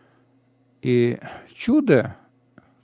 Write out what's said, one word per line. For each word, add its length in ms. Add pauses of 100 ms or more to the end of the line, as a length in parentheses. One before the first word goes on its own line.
(840)
И 360 (360)
чудо, 640 (680)